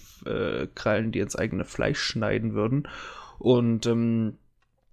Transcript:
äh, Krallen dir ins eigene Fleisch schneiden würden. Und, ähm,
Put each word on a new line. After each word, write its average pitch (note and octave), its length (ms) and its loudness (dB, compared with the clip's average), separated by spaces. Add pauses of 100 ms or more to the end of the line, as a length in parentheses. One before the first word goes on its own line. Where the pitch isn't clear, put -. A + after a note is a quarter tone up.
(260)
äh, G#2+ 500 -2
Krallen A2 340 0
dir F#2+ 140 0
ins - 100 -6
eigene F2+ 300 -2
Fleisch - 340 -2
schneiden G#2+ 560 -2
würden. A#2 320 0 (540)
Und, A#2 460 4
ähm, A#2 520 2 (540)